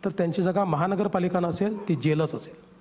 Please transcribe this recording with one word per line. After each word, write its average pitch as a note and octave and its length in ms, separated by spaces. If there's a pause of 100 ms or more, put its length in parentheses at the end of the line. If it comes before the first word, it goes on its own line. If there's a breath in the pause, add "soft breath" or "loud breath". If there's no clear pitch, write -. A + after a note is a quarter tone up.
तर G3+ 60
त्यांची E3+ 320
जागा F#3 220
महानगरपालिका F3+ 760
नसेल, G3 480
ती E3+ 80
जेलच D3+ 380
असेल. - 340 (120)